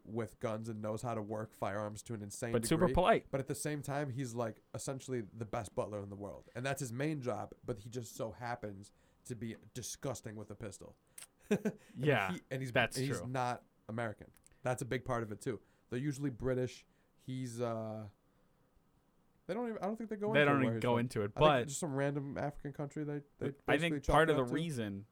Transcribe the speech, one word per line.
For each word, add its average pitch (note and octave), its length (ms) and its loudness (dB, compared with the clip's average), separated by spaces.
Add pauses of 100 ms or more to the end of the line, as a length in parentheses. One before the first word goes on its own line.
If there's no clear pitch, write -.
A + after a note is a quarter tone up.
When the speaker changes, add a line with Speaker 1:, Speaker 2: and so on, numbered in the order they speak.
Speaker 1:
with A2 340 -4
guns A2+ 300 -2
and G#2+ 140 -6
knows G#2+ 180 -2
how A#2+ 140 -2
to A2+ 60 -2
work G#2+ 300 -4
firearms G#2 520 -4
to A#2+ 100 -8
an G#2 80 -6
insane G#2 320 -6
Speaker 2:
But A2+ 120 4
super - 200 6
Speaker 1:
degree. C3 80 6
Speaker 2:
polite. F3 380 6
Speaker 1:
But C3+ 100 2
at B2 60 -6
the C#3+ 80 -2
same D3+ 260 -2
time, C#3+ 300 -2
he's, A#2+ 240 -4
like, A#2 260 -2 (140)
essentially C3 480 -4 (120)
the A2+ 100 -6
best A2+ 300 -6
butler G#2 280 -2
in G2+ 80 -8
the G2+ 40 -8
world. G2 300 -8 (100)
And A#2+ 100 -4
that's C#3 140 0
his A#2+ 140 -6
main C#3+ 280 -2
job, G#2 320 -2 (120)
but A2 140 -4
he A#2 100 -14
just A#2 260 -8
so A2+ 240 -6
happens G#2+ 520 -8 (340)
to B2+ 100 -8
be A2+ 200 -6 (180)
disgusting A#2 640 -6
with G#2 140 -10
a G#2 40 -12
pistol. - 400 -12 (260)
<laughs> - 280 -10
And G#3 240 2 (240)
Speaker 2:
Yeah, B2 360 4
Speaker 1:
he, F3+ 80 -6 (100)
and C3 100 -2
he's, C3 100 -4
Speaker 2:
that's A#2 260 4
Speaker 1:
and C3 100 2
he's B2+ 100 0
Speaker 2:
true. F2+ 100 -6
Speaker 1:
not B2 360 -2 (260)
American. A2+ 380 -4 (360)
That's B2+ 200 0
a - 20 -8
big B2 180 -2
part A#2 200 0
of G#2+ 80 -6
it, G2+ 100 -10
too. A2 180 -4 (300)
They're B2+ 100 -2
usually C#3+ 300 -2
British. B2+ 560 0 (400)
He's, B2+ 340 -6
uh, A2 440 -2 (1400)
they E3 80 -2
don't A#3+ 140 -2
even, G#3+ 120 -4
I F3+ 60 -2
don't A3 100 -2
think A3+ 120 -6
they A3 60 -6
go G#3 160 0
Speaker 2:
They D3 100 8
Speaker 1:
into D3 100 8
Speaker 2:
don't C#3 100 6
Speaker 1:
where - 40 6
Speaker 2:
even A#2 100 4
Speaker 1:
he's A2+ 80 0
Speaker 2:
go A#2+ 100 4
Speaker 1:
from. A#2+ 60 4
Speaker 2:
into A#2+ 220 0
it, G#2 140 2
Speaker 1:
I - 40 2
think - 0 -
Speaker 2:
but C#3+ 300 6
Speaker 1:
just C#3 100 -6
some D3 160 -2
random C#3 420 0
African C#3+ 340 -4
country D3 320 -6
they, D3 180 -4 (180)
they - 80 -2 (200)
Speaker 2:
I B2+ 100 6
think E3 180 2
Speaker 1:
basically C#3+ 60 0
Speaker 2:
part - 20 -6
Speaker 1:
chalk D3+ 200 8
Speaker 2:
of D#3+ 60 6
Speaker 1:
it D3+ 80 6
Speaker 2:
the C3+ 60 6
Speaker 1:
up B2 60 0
to. B2 40 -2
Speaker 2:
reason A#2 580 -2